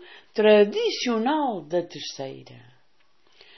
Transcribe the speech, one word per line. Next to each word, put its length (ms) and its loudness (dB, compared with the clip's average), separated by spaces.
tradicional 1300 2
da 200 -4
Terceira. 880 -14